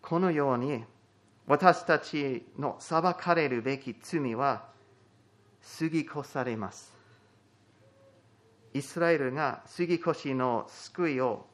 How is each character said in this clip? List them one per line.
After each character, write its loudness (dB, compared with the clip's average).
こ 0
の 4
よ 2
う 0
に、 -4
私 6
た 4
ち -4
の -4
裁 0
か 0
れ 2
る -2
べ -2
き -10
罪 -4
は -2
過 -2
ぎ 0
越 -8
さ -6
れ -2
ま -8
す。 -20
イ -2
ス -10
ラ 4
エ 4
ル -2
が -2
杉 -2
越 -2
の 0
救 -4
い 0
を -2